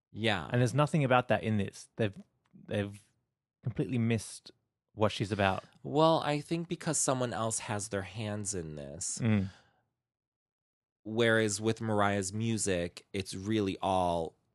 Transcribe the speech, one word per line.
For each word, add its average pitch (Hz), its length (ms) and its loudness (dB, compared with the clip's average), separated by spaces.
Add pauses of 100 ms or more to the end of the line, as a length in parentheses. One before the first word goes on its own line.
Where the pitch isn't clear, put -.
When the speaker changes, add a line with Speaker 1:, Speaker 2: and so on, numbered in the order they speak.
(140)
Speaker 1:
Yeah. 101 380 0
Speaker 2:
And 123 100 4
there's 123 120 2
nothing 147 300 2
about 123 240 4
that 107 160 2
in 110 140 2
this. - 400 -4
They've, 104 160 0 (540)
they've 101 340 -4 (640)
completely 127 340 -4
missed 113 540 -2 (420)
what 104 180 2
she's 98 200 -4
about. 98 340 2 (180)
Speaker 1:
Well, 151 400 4
I 147 160 -2
think 165 300 -6
because 160 280 -4
someone 127 360 0
else 113 260 -2
has 104 300 -6
their 98 140 -4
hands 104 500 -6
in 78 220 -8
this. 73 460 -8
Speaker 2:
Mm. 107 280 2 (1500)
Speaker 1:
Whereas 110 560 4
with 110 220 0
Mariah's 101 520 2
music, 104 800 -2
it's 98 220 -6
really 98 460 0
all 87 540 0 (200)